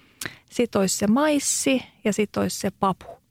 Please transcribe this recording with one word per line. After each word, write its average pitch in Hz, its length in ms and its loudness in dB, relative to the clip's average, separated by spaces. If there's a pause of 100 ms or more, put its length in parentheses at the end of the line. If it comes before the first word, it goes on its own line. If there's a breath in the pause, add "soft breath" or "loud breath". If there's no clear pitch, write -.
(500 loud breath)
sit - 260 0
olisi 190 220 2
se 202 100 -2
maissi 277 760 2 (200)
ja 208 100 0
sit 208 240 -2
olisi 196 220 -2
se 196 200 -4
papu, 190 260 -2 (260)